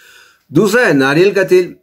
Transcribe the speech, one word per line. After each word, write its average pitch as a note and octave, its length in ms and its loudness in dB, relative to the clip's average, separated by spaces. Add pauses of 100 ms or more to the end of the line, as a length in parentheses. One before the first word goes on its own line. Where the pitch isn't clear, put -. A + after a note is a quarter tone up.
(520)
दूसरा G#3+ 340 0
है E3+ 80 0
नारियल D3 400 0
का F#3+ 100 -2
तेल F3+ 400 0